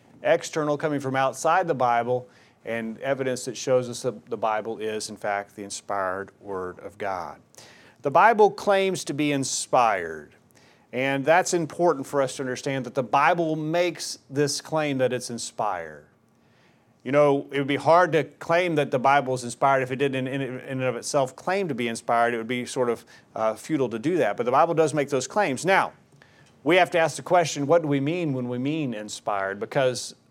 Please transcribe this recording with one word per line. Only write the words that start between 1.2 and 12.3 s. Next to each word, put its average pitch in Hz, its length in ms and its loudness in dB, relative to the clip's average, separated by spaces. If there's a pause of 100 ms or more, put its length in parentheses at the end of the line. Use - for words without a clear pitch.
the 165 100 -2
Bible, 123 520 0 (380)
and 113 340 -8
evidence 131 460 -4
that 117 100 -10
shows 127 320 0
us 120 140 -10
that 110 280 -6
the 117 80 -6
Bible 110 420 -2
is, 107 300 -6
in 104 60 -12
fact, 101 400 -6
the 104 80 -12
inspired 98 680 -6 (120)
Word 92 380 -8
of 95 180 -16
God. 90 420 -6 (640)
The 143 100 -2
Bible 208 400 6
claims 196 540 0
to - 80 -6
be 147 180 0
inspired, 104 1040 0 (580)
and 135 320 -2
that's 170 300 4
important 160 520 0
for 143 160 0
us 131 140 -2